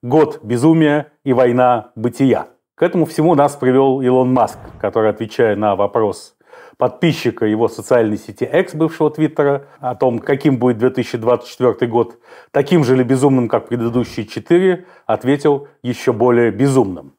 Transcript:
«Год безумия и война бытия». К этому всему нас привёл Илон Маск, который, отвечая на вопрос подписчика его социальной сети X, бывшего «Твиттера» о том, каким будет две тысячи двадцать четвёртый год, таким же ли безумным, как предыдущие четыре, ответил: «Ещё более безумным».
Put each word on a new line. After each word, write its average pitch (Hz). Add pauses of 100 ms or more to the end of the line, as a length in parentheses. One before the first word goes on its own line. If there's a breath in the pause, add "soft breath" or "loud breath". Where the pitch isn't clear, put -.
«Год 147
безумия 147 (100)
и 139
война 123
бытия». 120 (260)
К -
этому 170
всему 165
нас 143
привёл 131
Илон 127
Маск, 120 (220)
который, 110
отвечая 110
на 104
вопрос 101 (400 loud breath)
подписчика 123
его 107
социальной 110
сети -
X, 175
бывшего 156
«Твиттера» 147 (140 loud breath)
о 127
том, 120
каким 139
будет 120
две 123
тысячи 123
двадцать 117
четвёртый 123
год, 117 (340 loud breath)
таким 151
же 127
ли 131
безумным, 131
как 110
предыдущие 117
четыре, 180 (200 loud breath)
ответил: 139 (160 loud breath)
«Ещё 123
более 117
безумным». 101